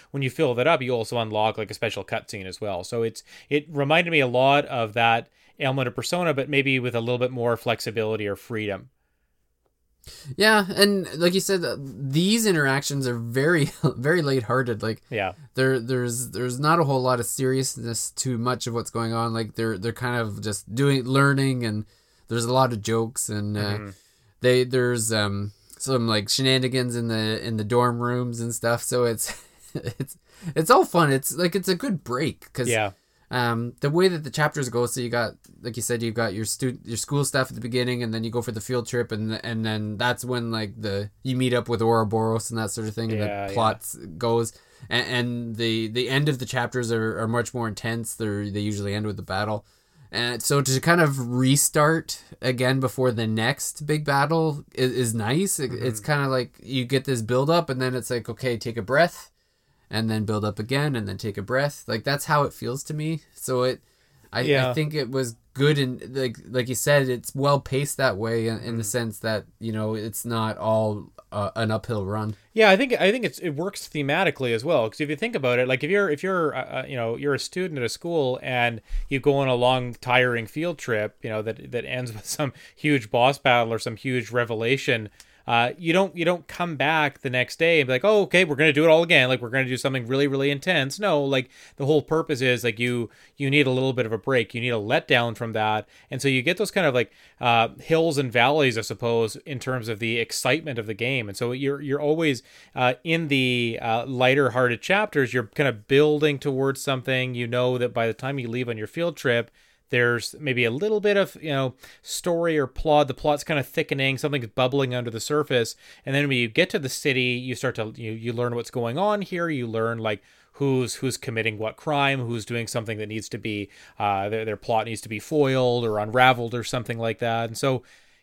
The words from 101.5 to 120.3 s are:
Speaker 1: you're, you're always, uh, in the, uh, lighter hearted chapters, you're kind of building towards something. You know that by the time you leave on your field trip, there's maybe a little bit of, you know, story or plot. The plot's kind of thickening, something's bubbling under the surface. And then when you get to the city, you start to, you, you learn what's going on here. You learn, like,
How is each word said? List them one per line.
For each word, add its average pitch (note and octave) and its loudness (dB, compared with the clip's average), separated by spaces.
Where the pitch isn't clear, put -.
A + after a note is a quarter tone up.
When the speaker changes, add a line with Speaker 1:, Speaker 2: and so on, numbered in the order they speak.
Speaker 1:
you're, C#3 -2
you're C#3+ -2
always, D3+ 2
uh, B2+ 2
in E3 0
the, B2 2
uh, A#2 0
lighter C3 4
hearted A#2+ 2
chapters, F3+ 2
you're B2 0
kind D3 2
of A2 -4
building D3 4
towards C3+ -2
something. B2+ -2
You A#2+ -4
know B2 2
that A#2+ 0
by A#2 2
the A2+ 0
time C3+ -4
you A#2+ -6
leave A#2+ -4
on A#2 -4
your G#2+ -6
field E3+ -4
trip, A#2+ 0
there's A#2+ 2
maybe C3 0
a A2+ 2
little G3+ 0
bit G3+ 4
of, F#3+ 0
you D#3+ -8
know, C3+ 0
story E3+ 0
or C3+ 2
plot. D3 2
The C3 -4
plot's D3 0
kind D#3 0
of C3 -2
thickening, C3+ 0
something's C#3 -2
bubbling C3 0
under A#2+ -4
the A2+ -6
surface. C#3 0
And C3+ -4
then C#3+ 2
when C3+ 2
you A#2+ 2
get D#3+ 2
to A3+ -2
the C3 -4
city, C3 0
you B2 -2
start B2 -4
to, A2 -6
you, A2+ -8
you A2+ -6
learn A#2+ -2
what's A#2+ -6
going A#2+ -4
on G#3 0
here. E3+ -4
You C3 -2
learn, A2+ -2
like, A2 -4